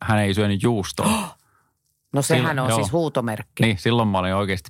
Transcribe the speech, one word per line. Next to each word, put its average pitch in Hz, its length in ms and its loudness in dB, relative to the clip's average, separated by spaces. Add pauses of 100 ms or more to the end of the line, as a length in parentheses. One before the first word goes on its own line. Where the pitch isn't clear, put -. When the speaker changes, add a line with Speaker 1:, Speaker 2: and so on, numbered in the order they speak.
Speaker 1:
hän 107 160 2
ei 98 140 2
syönyt 101 300 0
juustoa. 117 440 0
Speaker 2:
<gasps> 208 280 -2 (800)
No 139 80 2
sehän 160 200 2
Speaker 1:
Silloin, 151 180 0
Speaker 2:
on 127 100 0
Speaker 1:
joo. 113 100 2
Speaker 2:
siis 101 120 -2
huutomerkki. 135 720 -2
Speaker 1:
Niin, 113 140 2
silloin 117 300 2
mä 95 120 2
olin 92 160 0
oikeasti 98 340 -2